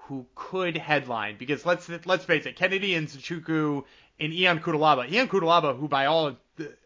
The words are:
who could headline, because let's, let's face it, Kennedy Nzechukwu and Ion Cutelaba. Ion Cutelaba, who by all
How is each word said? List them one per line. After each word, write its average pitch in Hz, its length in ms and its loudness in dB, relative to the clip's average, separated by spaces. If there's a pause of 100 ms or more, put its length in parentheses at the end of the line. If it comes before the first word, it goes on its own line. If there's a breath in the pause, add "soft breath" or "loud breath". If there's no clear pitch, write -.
who 131 300 -10
could 180 420 -4
headline, 123 600 -2
because 127 260 -4
let's, 175 240 0 (160)
let's 180 200 0
face 160 200 0
it, 127 120 -10
Kennedy 190 380 0
Nzechukwu 156 920 -2 (340 soft breath)
and 156 140 -4
Ion 175 260 2
Cutelaba. 151 440 4
Ion 196 260 0
Cutelaba, 165 500 4
who 147 80 -6
by 139 200 2
all 151 300 2 (500)